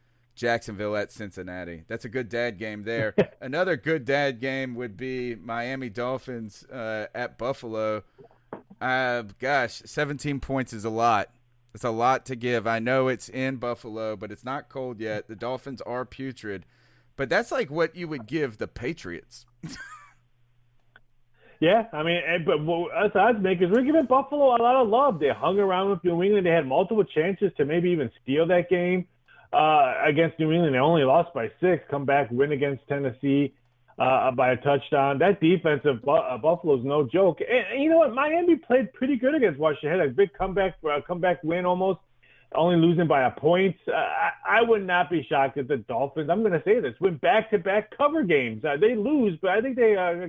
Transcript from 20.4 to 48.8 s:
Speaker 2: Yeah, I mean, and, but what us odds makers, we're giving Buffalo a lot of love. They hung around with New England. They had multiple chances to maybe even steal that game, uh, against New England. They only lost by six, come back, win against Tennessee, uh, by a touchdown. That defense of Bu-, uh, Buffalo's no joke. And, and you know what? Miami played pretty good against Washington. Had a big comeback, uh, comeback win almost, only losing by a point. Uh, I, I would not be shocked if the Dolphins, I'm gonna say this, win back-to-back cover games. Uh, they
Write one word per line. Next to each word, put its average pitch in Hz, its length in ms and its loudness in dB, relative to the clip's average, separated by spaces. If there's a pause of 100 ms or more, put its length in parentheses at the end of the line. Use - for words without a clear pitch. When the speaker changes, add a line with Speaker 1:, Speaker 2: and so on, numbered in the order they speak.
Speaker 2:
Yeah, 202 320 4
I 151 100 -4
mean, 170 240 0
and, 165 200 -2
but 156 180 2
what 170 320 -2
us 202 180 2
odds 214 240 4
makers, 185 320 0
we're 233 120 4
giving 294 240 2
Buffalo 269 500 2
a 233 60 2
lot 247 140 4
of 254 120 4
love. 226 320 2
They 147 80 2
hung 160 300 0
around 196 320 2
with 196 120 -2
New 175 200 0
England. 196 240 4
They 170 40 4
had 160 160 4
multiple 185 380 2
chances 180 540 0
to 143 80 0
maybe 170 240 0
even 147 200 0 (120)
steal 147 240 0
that 175 240 2
game, 180 360 0 (460)
uh, 151 400 4 (100)
against 156 360 2
New 156 140 0
England. 165 220 2
They 127 40 2
only 151 260 4
lost 160 300 2
by 113 160 -4 (100)
six, 180 300 2
come 143 160 -4
back, 139 240 2
win 139 220 0
against 139 360 -2
Tennessee, 139 640 0 (460)
uh, 127 320 2
by 127 220 2
a 123 40 0
touchdown. 139 640 0
That 180 240 2
defense 160 420 2
of 131 160 0
Bu-, 135 120 0
uh, 127 260 0
Buffalo's 151 440 2
no 143 240 0
joke. 175 400 2
And, 233 280 0
and 269 80 -2
you 311 80 2
know 330 80 6
what? 277 160 4
Miami 320 420 2
played 254 380 0
pretty 262 220 -2
good 254 180 0
against 202 240 2
Washington. 151 320 0 (100)
Had 151 80 2
a - 40 -6
big 190 200 2
comeback, 190 440 -2 (140)
uh, 147 160 -2
comeback 175 380 -2
win 175 220 -2
almost, 180 340 0 (520)
only 175 220 4
losing 165 320 4
by 143 160 4
a 123 80 4
point. 180 460 2 (100)
Uh, 160 60 -2
I, 147 380 -2 (140)
I 202 180 2
would 220 220 2
not 180 240 0
be 165 220 -2
shocked 139 260 0
if 135 120 -4
the 147 80 -2
Dolphins, 135 520 -4
I'm 190 140 0
gonna 180 220 0
say 220 160 2
this, 131 200 -4
win 185 180 0
back-to-back 202 800 0
cover 294 280 2
games. 127 400 0
Uh, 147 120 -2
they 214 200 4